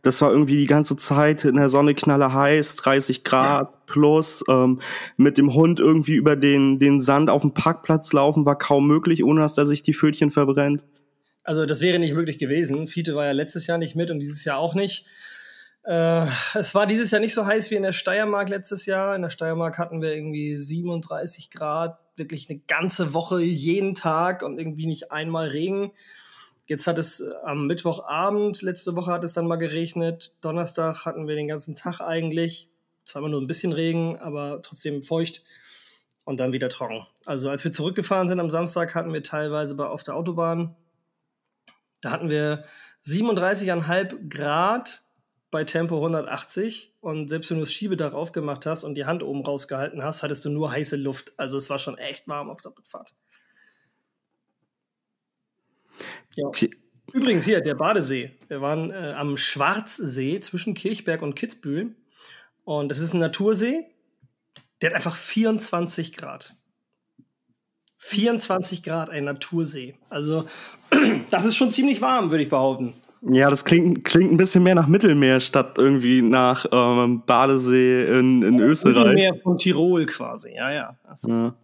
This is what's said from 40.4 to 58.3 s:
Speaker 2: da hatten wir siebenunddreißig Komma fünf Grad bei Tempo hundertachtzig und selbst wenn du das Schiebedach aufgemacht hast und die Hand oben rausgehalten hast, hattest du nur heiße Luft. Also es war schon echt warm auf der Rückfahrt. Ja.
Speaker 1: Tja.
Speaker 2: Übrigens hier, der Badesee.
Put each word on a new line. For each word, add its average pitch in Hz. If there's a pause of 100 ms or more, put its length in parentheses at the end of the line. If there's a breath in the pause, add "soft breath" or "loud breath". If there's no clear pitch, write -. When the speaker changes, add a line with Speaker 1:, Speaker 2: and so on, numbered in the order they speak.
Speaker 2:
da 120
hatten 160
wir 151 (380 soft breath)
siebenunddreißig 196
Komma 170
fünf 180
Grad 170 (460)
bei 156
Tempo 165
hundertachtzig 165
und 156
selbst 160
wenn 160
du 151
das -
Schiebedach 165
aufgemacht 151
hast 160
und 147
die 139
Hand 165
oben 139
rausgehalten 139
hast, 151
hattest 147
du -
nur 147
heiße 143
Luft. 135
Also 135
es 139
war 139
schon 135
echt 135
warm 147
auf 156
der -
Rückfahrt. - (3250 loud breath)
Ja. 143
Speaker 1:
Tja. - (440)
Speaker 2:
Übrigens 233
hier, 190
der 147
Badesee. 139 (180)